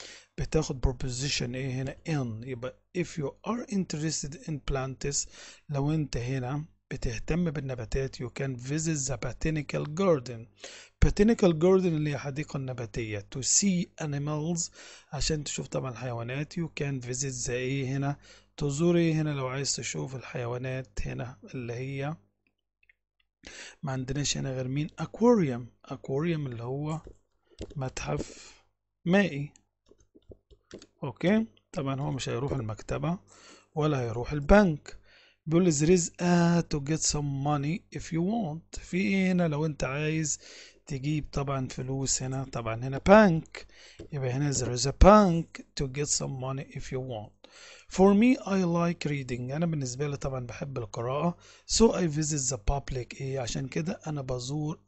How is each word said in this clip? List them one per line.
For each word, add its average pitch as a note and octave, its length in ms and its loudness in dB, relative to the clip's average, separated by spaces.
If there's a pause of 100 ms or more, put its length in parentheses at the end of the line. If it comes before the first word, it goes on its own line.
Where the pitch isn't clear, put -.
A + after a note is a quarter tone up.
(380)
بتاخد D3 500 0
preposition C3 540 -2 (140)
إيه C3 160 -4 (100)
هنا؟ C3+ 140 -6 (140)
In. B2 380 -2
يبقى B2+ 320 -8 (180)
if F3 100 -2
you C#3+ 200 -6 (200)
are A#3+ 240 -2
interested D#3 640 -2 (140)
in D#3+ 60 -6 (180)
plants، C3+ 560 -4 (420)
لو C#3+ 220 0
أنت D#3 260 -2
هنا C3 480 -4 (260)
بتهتم D#3 600 -2
بالنباتات، C3+ 720 -4
you A#2+ 40 -6 (140)
can C3+ 140 -4
visit D3 540 -2
the B2 80 -4
botanical D3 680 -4
garden. D3 600 0 (600)
Botanical G#3+ 480 6
garden F#3 320 6
اللي D3+ 240 2
هي C#3 80 -4
حديقة C#3+ 400 -6
النباتية. A#2 800 -6
To C#3 60 -6
see F3+ 640 0
animals، D3+ 680 -4 (420)
عشان D3 300 0
تشوف - 240 -8
طبعا C3+ 240 -4
الحيوانات. A#2+ 680 -6
You E3 80 -2 (140)
can C#3 260 -4
visit B2+ 380 -4
the A#2+ 40 -4
إيه B2+ 480 -2
هنا؟ C#3 200 -2 (400)
تزور D#3 400 2
إيه E3 160 4
هنا D#3 160 2
لو C#3 180 -4
عايز C3+ 280 -2
تشوف C#3+ 400 -6
الحيوانات B2+ 880 -6
هنا B2+ 320 -8 (160)
اللي A#2+ 200 -6
هي C3+ 420 -4 (1700)
ما C#3 80 -4
عندناش C3 460 -2
هنا C#3 140 -4
غير B2+ 160 -4
مين؟ C#3+ 220 -2 (120)
aquarium. D#3+ 920 2
aquarium D3 540 -2
اللي A#2 160 -8
هو D3+ 380 -6 (760)
متحف - 800 -8 (520)
مائي. E3 480 2 (1500)
أوكي؟ G3 420 0 (260)
طبعا C3+ 300 -4
هو D3 100 -4
مش C3+ 180 -4
هيروح B2+ 220 -2
المكتبة C3+ 680 -4 (560)
ولا D3+ 260 2
هيروح A#2+ 300 -4
البنك. D3+ 680 4 (460)
بيقول E3 180 4
لي F3 80 6
there D#3 280 6
is E3 40 0
a E3+ 600 4 (100)
to D3+ 60 0
get D3+ 220 -2
some C#3+ 440 0
money D3 540 -2
if - 120 -10
you E3 100 0
want. F3+ 580 -4
في - 180 -6
إيه F#3+ 340 2
هنا F3 160 4
لو D3+ 180 0
أنت D3+ 180 -4
عايز D3+ 560 -2 (460)
تجيب C#3+ 460 -4
طبعا C3 360 -2
فلوس C3+ 560 -4
هنا؟ C3 200 -4
طبعا A#2 320 -6
هنا C3+ 340 -6
bank. F#3+ 560 8 (460)
يبقى C3 200 -2
هنا C#3 220 0
there B2 260 -2
is A#2+ 60 0
a C3+ 80 -2 (120)
bank F#3 560 8 (200)
to C#3 60 -2
get C#3+ 200 -4
some C#3 340 -2
money C3 360 -8
if B2+ 140 -10
you C3 80 -4
want. B2 360 -8 (600)
For G3 180 10
me, A#3+ 320 8
I F#3+ 140 2 (180)
like E3+ 340 0
reading. B2+ 400 -4
أنا D#3+ 140 0
بالنسبة C#3+ 420 -2
لي C#3 100 -4
طبعا B2+ 280 -6
بحب C3 320 -8
القراءة. B2+ 600 -2 (400)
So A3 140 8
I F3+ 160 0
visit D3 460 -2
the B2 40 -4 (140)
public C3 500 -4
إيه؟ C3+ 180 -4
عشان C3 280 -4
كده E3+ 400 -4
أنا D3+ 140 -6
بزور C3 680 -6